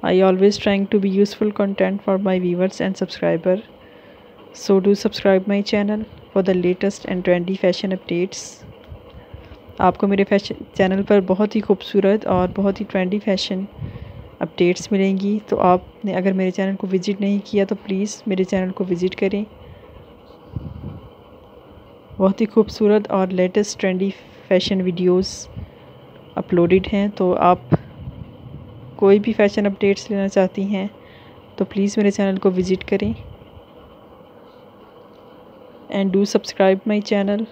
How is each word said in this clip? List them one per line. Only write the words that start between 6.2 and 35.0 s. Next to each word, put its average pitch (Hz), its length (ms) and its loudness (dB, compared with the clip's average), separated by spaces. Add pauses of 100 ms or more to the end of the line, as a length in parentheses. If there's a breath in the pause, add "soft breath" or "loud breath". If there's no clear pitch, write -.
for 196 80 2
the 185 160 2
latest 180 480 -2
and 185 180 -4
trendy 180 400 0
fashion 185 340 0
updates। 180 460 -4 (1400 loud breath)
आपको 185 260 2
मेरे 196 200 2
फैशन - 380 -2 (120)
channel 190 260 2
पर 202 180 4 (120)
बहुत 214 240 0
ही 214 60 0
खूबसूरत 196 680 0
और 180 280 0
बहुत 196 240 0
ही 208 60 -6
trendy 185 340 -2
fashion 190 460 -4 (760 loud breath)
अपडेट्स - 500 -2
मिलेंगी, 196 480 0
तो - 160 -4
आपने 180 580 2
अगर 190 180 0
मेरे 190 180 0
चैनल 190 260 -2
को 190 100 -8
विज़िट 190 340 -2
नहीं 202 260 0
किया 196 180 2
तो 202 120 -4
प्लीज़ 196 400 -4 (120)
मेरे 190 160 0
चैनल 185 260 -2
को 190 140 -4
विज़िट 180 300 -2
करें। 208 300 -2 (2750 loud breath)
बहुत 196 220 2
ही 220 60 0
खूबसूरत 208 640 2
और 190 200 0
लेटेस्ट 185 500 0
ट्रेंडी 190 300 0 (380)
फैशन 190 340 2
वीडियोज़ 180 640 0 (920 loud breath)
अपलोडेड 185 500 2
हैं, 202 240 0
तो 185 220 0
आप - 380 2 (1300)
कोई 196 200 6
भी 208 140 0
फैशन 208 340 2
अपडेट्स 196 440 0
लेना 196 180 -2
चाहती 196 360 0
हैं 196 240 -4 (680 loud breath)
तो 196 60 0
प्लीज़ 202 340 -2
मेरे 202 120 4
चैनल 196 280 -2
को 190 120 2
विज़िट 185 340 -2
करें। 208 300 -2 (2750)